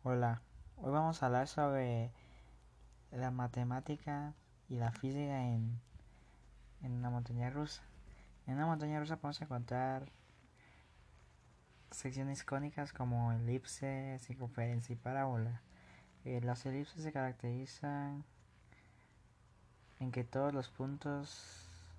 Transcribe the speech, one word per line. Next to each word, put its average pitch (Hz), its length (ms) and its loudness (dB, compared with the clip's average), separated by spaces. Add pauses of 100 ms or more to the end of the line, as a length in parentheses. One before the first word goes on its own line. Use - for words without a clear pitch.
Hola, 120 380 4 (360)
hoy 139 140 0
vamos 160 300 4
a 135 60 4
hablar 123 200 6
sobre 127 640 4 (1000)
la 127 200 0
matemática 131 1000 0 (340)
y 127 80 -4
la 117 160 4
física 135 540 0
en, 117 340 2 (1000)
en 127 100 -4
una 123 180 0
montaña 120 400 0
rusa. 147 340 -2 (640)
En 131 80 0
una 147 100 4
montaña 151 340 2
rusa 151 180 0
podemos 143 240 -4
encontrar 131 680 0 (1800)
secciones 135 520 -2
cónicas 143 480 -2
como 120 400 4
elipse, 131 880 0
circunferencia 120 760 -2
y 120 40 -4
parábola. 123 640 2 (640)
Eh, 123 160 0
las 120 240 0
elipses 143 380 -2
se 156 80 -2
caracterizan 143 1120 -2 (1700)
en 127 120 0
que 123 120 0
todos 135 300 2
los 131 160 0
puntos 143 1000 -6 (300)